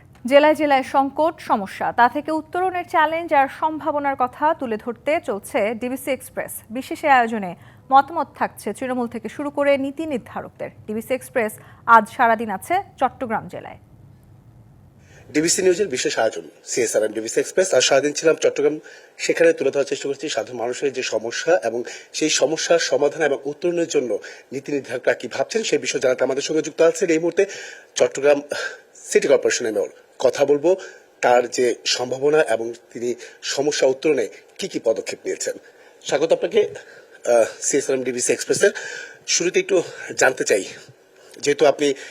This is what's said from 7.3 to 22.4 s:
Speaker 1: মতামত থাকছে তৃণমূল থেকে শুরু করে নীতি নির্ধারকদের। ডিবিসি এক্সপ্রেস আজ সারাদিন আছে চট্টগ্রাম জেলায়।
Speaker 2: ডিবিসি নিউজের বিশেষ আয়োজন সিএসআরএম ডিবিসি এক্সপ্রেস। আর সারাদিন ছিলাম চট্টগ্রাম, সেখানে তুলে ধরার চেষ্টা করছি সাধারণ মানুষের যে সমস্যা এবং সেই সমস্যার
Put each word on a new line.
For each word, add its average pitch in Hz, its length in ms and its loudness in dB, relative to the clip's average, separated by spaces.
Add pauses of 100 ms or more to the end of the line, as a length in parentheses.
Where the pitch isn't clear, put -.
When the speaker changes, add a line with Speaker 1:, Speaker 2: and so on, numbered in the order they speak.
Speaker 1:
মতামত 285 440 4
থাকছে 208 380 -4
তৃণমূল 254 340 -4
থেকে 233 220 -10
শুরু 285 200 -6
করে 285 280 2
নীতি 277 280 -6
নির্ধারকদের। 214 640 -8 (180)
ডিবিসি 220 260 -6
এক্সপ্রেস 240 400 -4 (320)
আজ 220 260 8
সারাদিন 226 380 2
আছে 370 340 -2 (160)
চট্টগ্রাম 220 480 -4
জেলায়। - 300 -14 (1500)
Speaker 2:
ডিবিসি 160 300 0
নিউজের 175 260 2
বিশেষ 123 320 -4
আয়োজন 87 300 -2 (140)
সিএসআরএম 110 480 0
ডিবিসি 113 280 -4
এক্সপ্রেস। 185 340 0
আর 131 80 6
সারাদিন 143 320 2
ছিলাম 156 220 2
চট্টগ্রাম, 147 440 0 (380)
সেখানে 165 360 2
তুলে 135 180 0
ধরার 143 120 0
চেষ্টা 139 260 -4
করছি 139 200 -6
সাধারণ 113 280 -6
মানুষের 123 360 -4
যে 127 100 -6
সমস্যা 117 600 0
এবং 120 200 -2 (300)
সেই 156 160 0
সমস্যার 156 500 2